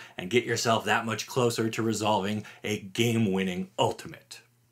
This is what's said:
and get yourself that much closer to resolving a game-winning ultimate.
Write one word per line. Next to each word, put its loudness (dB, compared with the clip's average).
and -8
get 4
yourself 0
that 2
much -4
closer 0
to -2
resolving 0
a -2
game-winning 0
ultimate. -2